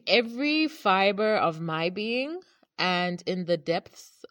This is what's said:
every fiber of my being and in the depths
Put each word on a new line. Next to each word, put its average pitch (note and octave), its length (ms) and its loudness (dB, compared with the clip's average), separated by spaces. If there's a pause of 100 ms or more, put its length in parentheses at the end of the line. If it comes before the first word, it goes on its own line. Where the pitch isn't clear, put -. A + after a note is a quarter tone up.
every B3 600 2
fiber G3+ 680 2
of D#3+ 220 0
my E3 300 -2
being A#3+ 520 -4 (380)
and F3+ 480 0
in F3+ 200 -2
the E3+ 100 2
depths - 760 -6